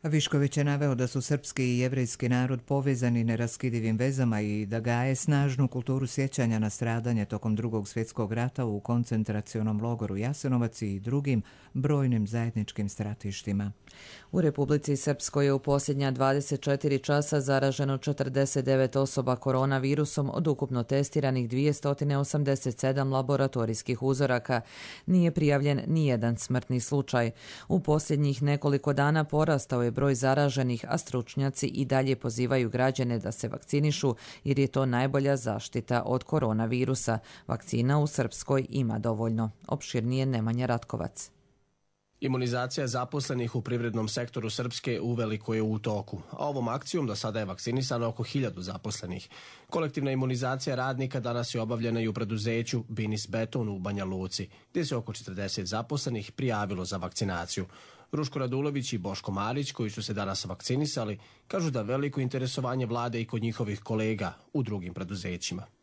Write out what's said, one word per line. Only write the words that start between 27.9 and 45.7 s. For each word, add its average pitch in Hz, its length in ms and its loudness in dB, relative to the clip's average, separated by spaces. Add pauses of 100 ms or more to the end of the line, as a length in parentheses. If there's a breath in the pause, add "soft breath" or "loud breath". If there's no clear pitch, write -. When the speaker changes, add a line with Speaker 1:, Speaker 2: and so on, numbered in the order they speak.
Speaker 2:
nekoliko 143 500 2
dana 147 300 4
porastao 151 600 2
je 120 80 4
broj 131 240 2
zaraženih, 131 720 2
a 120 100 0
stručnjaci 135 680 -2
i 135 180 0
dalje 135 300 4
pozivaju 123 540 0
građane 123 500 2
da - 120 -4
se - 160 -4
vakcinišu 143 680 2 (280 loud breath)
jer 139 160 2
je 139 80 4
to 135 180 2
najbolja 135 520 2
zaštita 117 680 -2
od 123 180 0
koronavirusa. 120 960 2 (280 loud breath)
Vakcina 123 520 2
u 147 80 4
Srpskoj 135 600 0
ima 117 300 0
dovoljno. 113 520 0 (160)
Opširnije 127 580 0
Nemanja 117 400 0
Ratkovac. - 680 -4 (880)
Speaker 3:
Imunizacija 127 640 0
zaposlenih 123 680 -2
u 123 60 0
privrednom 117 460 -2
sektoru 113 420 -4
Srpske 120 520 -4
uveliko 113 520 -2
je 110 80 2
u 110 180 0